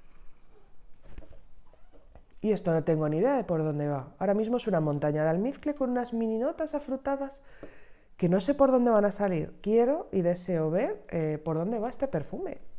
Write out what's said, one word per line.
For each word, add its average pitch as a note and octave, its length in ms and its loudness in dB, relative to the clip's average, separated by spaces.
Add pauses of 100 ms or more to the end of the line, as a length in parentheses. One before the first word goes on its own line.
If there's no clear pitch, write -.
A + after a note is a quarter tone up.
(2500)
Y G#3+ 100 2
esto F#3 220 0
no D#3+ 100 2
tengo D#3 260 2
ni D3+ 80 0
idea C4 200 2
de A3 60 0
por D#3+ 200 0
dónde D3 240 -2
va. C#3+ 200 -4 (100)
Ahora G3 160 2
mismo A3 240 0
es A3+ 100 -8
una F3+ 120 2
montaña D3+ 440 2
de D#3+ 60 4
almizcle B3+ 460 0
con C4 160 0
unas B3 220 -2
mini A3+ 260 0
notas D4+ 340 -2
afrutadas C#4 680 -4 (760)
que F3+ 100 4
no F3+ 120 6
sé G3+ 140 4
por C4+ 180 6
dónde B3 180 6
van G#3 160 6
a G3+ 60 2
salir. G3 500 0
Quiero A#3+ 500 4
y G3 100 2
deseo F3 480 0
ver, C4 400 0
eh, D#3 340 -2
por D#3+ 140 0
dónde G#3 220 -2
va A3 100 -2
este C4+ 180 -4
perfume. C4+ 500 -6 (220)